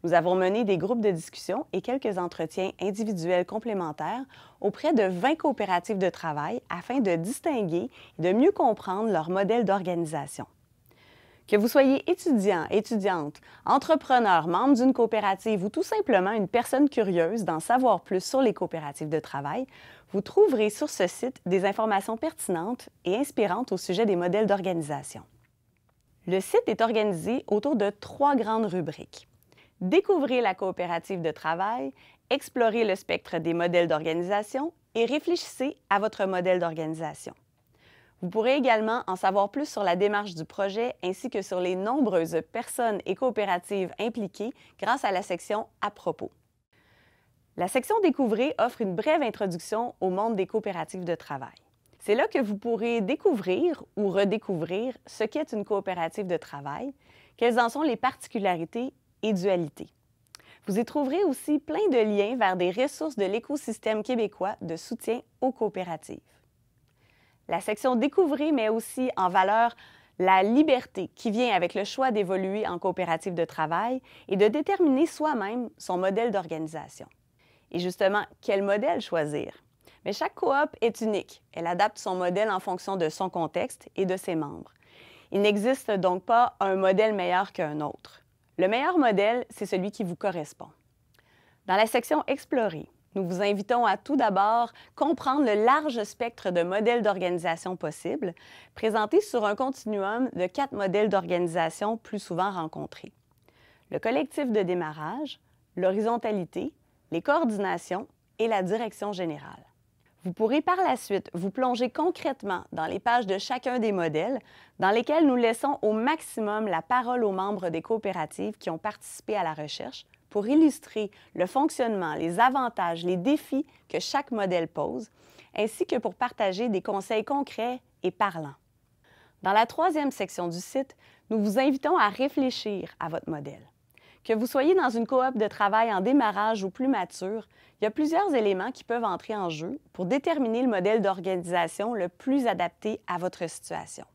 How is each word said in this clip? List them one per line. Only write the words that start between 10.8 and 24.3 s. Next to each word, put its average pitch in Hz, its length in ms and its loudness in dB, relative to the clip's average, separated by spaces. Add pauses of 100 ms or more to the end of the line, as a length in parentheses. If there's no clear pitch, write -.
Que 208 100 2
vous 208 100 4
soyez 269 420 4
étudiant, 208 600 2
étudiante, 190 720 -2 (240)
entrepreneur, 240 800 4
membre 175 300 4
d'une 254 160 4
coopérative 214 720 0
ou 208 40 0
tout 320 140 -2
simplement 220 480 2
une 214 160 0
personne 262 420 2
curieuse 190 560 2
d'en 160 140 -2
savoir 233 440 4
plus 185 200 -2
sur 269 200 2
les 220 120 4
coopératives 156 540 -6
de 156 100 0
travail, 151 480 -6 (460)
vous 196 80 0
trouverez 254 500 4
sur 302 200 -4
ce 185 160 0
site - 400 -6
des 185 180 2
informations 202 520 0
pertinentes 214 720 -4 (140)
et 180 120 2
inspirantes 226 560 0
au 185 60 -2
sujet 196 280 0
des 202 80 2
modèles 180 320 2